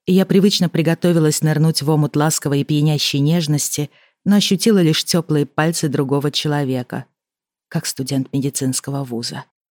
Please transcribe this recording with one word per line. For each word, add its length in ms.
и 60
я 140
привычно 420
приготовилась 760
нырнуть 400
в 80
омут 260
ласковой 440
и 40
пьянящей 560
нежности, 720
но 120
ощутила 460
лишь 220
тёплые 420
пальцы 420
другого 420
человека, 760
как 180
студент 460
медицинского 720
вуза. 400